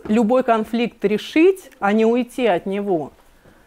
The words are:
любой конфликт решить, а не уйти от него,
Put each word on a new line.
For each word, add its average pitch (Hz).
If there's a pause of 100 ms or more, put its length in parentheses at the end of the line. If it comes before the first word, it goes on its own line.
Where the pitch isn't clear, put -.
любой 233
конфликт 226
решить, 311 (100)
а 202
не 220
уйти 240
от 180
него, 196 (560)